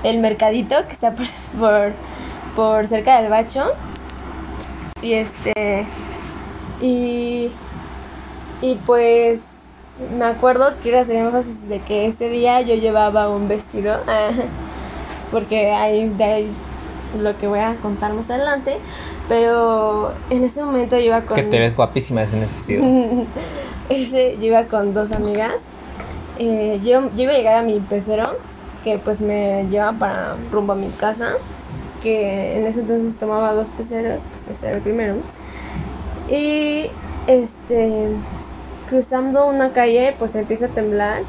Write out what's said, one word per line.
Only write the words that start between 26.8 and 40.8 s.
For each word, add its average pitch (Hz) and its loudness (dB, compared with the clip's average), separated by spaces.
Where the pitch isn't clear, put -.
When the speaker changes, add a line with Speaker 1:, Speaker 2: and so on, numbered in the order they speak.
Speaker 1:
yo, 247 4
yo 226 0
iba 269 4
a 285 6
llegar 220 6
a 233 4
mi 220 2
pecero, 208 -2
que, 208 0
pues, 208 -2
me 202 0
lleva 208 2
para 190 -2
rumbo 202 0
a 196 2
mi 196 -4
casa, 226 -2
que 202 0
en 214 0
ese 226 -2
entonces 226 0
tomaba 214 0
dos 220 0
peceros, 226 -4
pues - -14
ese 214 -8
era 208 -2
el 202 -4
primero. 208 0
Y, 302 0
este, 226 2
cruzando 262 2
una 269 2
calle, 247 4
pues, 226 -4
empieza 220 -2
a - -2
temblar. 214 0